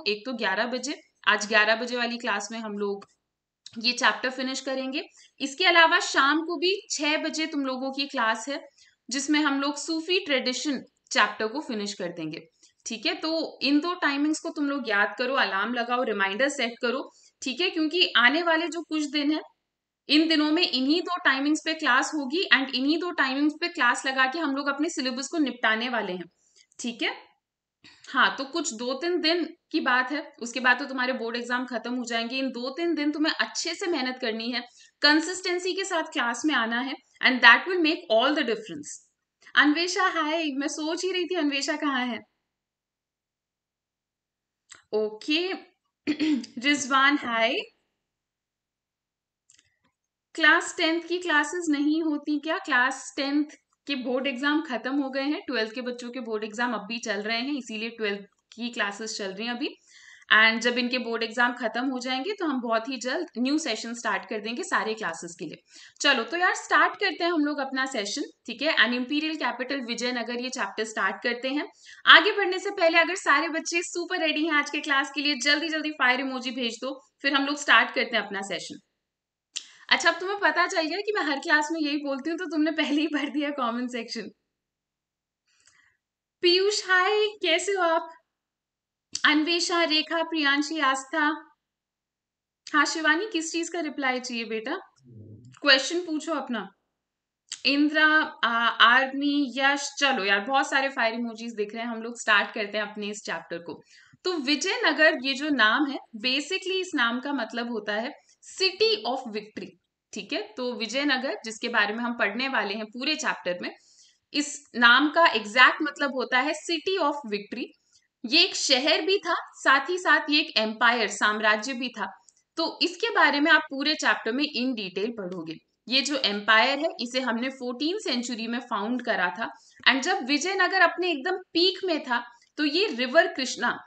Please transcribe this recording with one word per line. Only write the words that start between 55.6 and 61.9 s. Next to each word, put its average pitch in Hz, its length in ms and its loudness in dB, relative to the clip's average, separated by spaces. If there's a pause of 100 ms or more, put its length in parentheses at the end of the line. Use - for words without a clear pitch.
के 254 80 -6
बच्चों 240 300 -8
के 262 80 -10
बोर्ड 220 240 -6
एग्जाम 233 300 -4
अब 190 140 -6
भी 233 120 -6
चल 208 220 -4
रहे 226 180 -4
हैं, 277 140 -4
इसीलिए 226 360 -6
ट्वेल्थ 208 320 -6 (300)
की 233 180 -8
क्लासेस 220 480 -6
चल 196 140 -6
रही 208 160 -8
हैं 240 60 -4
अभी। 247 160 -4 (640)
And 220 260 6
जब 240 180 0
इनके 247 200 0
बोर्ड 226 260 -4
एग्जाम 240 300 0
खत्म 240 320 -4
हो 254 140 -4